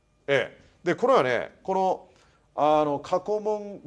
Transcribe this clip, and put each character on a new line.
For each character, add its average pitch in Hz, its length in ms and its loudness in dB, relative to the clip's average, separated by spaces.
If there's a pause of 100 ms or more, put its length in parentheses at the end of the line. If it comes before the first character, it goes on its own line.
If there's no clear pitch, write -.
(260)
え 131 300 0 (280)
え。 165 40 0
で、 170 60 2
こ 233 120 -2
れ 269 80 4
は 196 80 6
ね、 120 400 -2
こ 185 120 -6
の、 190 340 -2 (460)
あ 151 300 2
の、 143 140 -2
過 180 280 -2
去 214 140 -2
問 208 460 -6